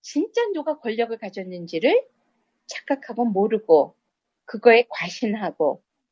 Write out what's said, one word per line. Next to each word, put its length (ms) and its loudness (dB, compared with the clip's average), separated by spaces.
진짜 400 -2
누가 280 -4
권력을 380 -4
가졌는지를 880 -2
착각하고 580 -6
모르고 680 2
그거에 420 4
과신하고 920 -4